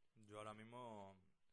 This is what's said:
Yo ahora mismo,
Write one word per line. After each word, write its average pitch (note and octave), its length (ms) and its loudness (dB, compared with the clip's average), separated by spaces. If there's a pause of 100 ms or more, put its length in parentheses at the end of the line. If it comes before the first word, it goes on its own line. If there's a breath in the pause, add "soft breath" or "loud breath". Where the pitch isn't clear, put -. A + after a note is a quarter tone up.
(260)
Yo G#2 120 0
ahora G#2+ 140 6
mismo, A2 640 0 (340)